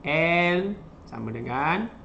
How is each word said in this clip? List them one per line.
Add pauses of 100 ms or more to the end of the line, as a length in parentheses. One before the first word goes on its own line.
L (320)
sama
dengan (160)